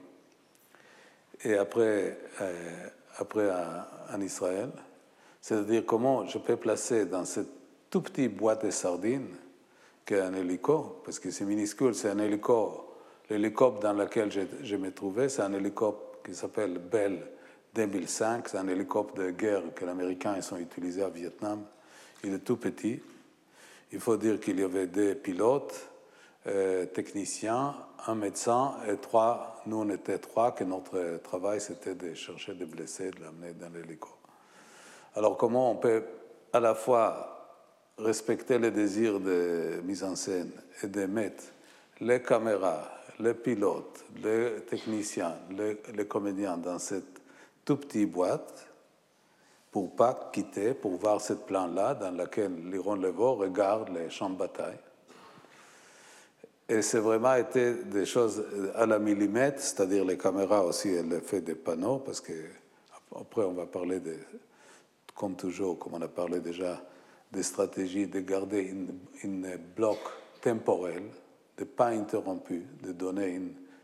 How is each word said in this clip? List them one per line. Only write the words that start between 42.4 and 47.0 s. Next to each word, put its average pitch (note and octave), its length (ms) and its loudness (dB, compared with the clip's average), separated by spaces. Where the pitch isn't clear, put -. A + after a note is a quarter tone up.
les A2+ 140 4
pilotes, G2+ 720 0
les A2 460 2
techniciens, G2+ 680 -4
les, G#2 280 -2
les G#2 140 -2
comédiens G2+ 480 -2
dans F2 240 -4
cette - 420 -8